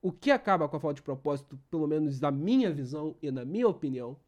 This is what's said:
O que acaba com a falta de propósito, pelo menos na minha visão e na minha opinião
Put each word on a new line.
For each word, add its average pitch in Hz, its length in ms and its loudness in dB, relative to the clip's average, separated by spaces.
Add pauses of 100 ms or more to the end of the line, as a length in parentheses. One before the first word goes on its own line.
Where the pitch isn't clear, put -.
O 185 100 0
que 269 200 0
acaba 185 380 2
com 160 80 -6
a - 20 -4
falta 147 160 -2
de 139 60 -18
propósito, 139 580 -4 (100)
pelo 156 180 0
menos 151 340 0
na 143 100 2
minha 190 400 2
visão 147 500 -6
e 143 100 -4
na 131 120 -4
minha 202 240 2
opinião 135 480 -2 (120)